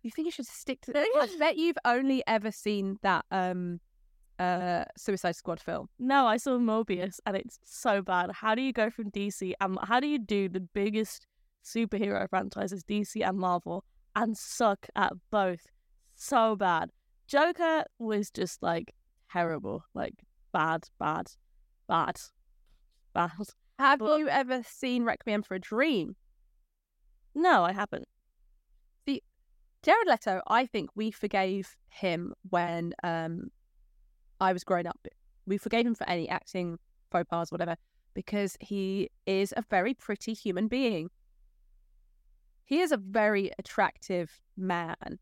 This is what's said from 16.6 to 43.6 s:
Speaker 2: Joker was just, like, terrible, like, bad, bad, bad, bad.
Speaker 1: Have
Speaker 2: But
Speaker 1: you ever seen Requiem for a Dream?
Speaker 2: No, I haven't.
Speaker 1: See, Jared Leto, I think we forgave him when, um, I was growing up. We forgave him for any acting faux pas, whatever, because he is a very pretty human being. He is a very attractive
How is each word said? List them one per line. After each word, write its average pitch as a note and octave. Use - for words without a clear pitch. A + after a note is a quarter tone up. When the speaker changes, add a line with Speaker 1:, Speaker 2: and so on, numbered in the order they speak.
Speaker 2:
Joker D#4+
was G#3+
just, -
like, E3+
terrible, E3
like, -
bad, D#3+
bad, E3
bad, -
bad. F3
Speaker 1:
Have C4+
Speaker 2:
But D4+
Speaker 1:
you D#4
ever B3+
seen B3
Requiem G#3+
for F#3+
a F#3+
Dream? A3
Speaker 2:
No, D4
I F3
haven't. G3+
Speaker 1:
See, C#4
Jared G4+
Leto, G#3+
I A#3+
think F#3+
we A3
forgave G3
him F3
when, E3+
um, E3
I F#3+
was F3+
growing F3
up. -
We G3
forgave A3+
him A#3+
for -
any F3
acting F3
faux F3
pas, E3+
whatever, E3+
because G3+
he F#3+
is G3
a G#3+
very G3
pretty -
human G#3
being. A3
He C#4+
is F4+
a D4
very G3+
attractive -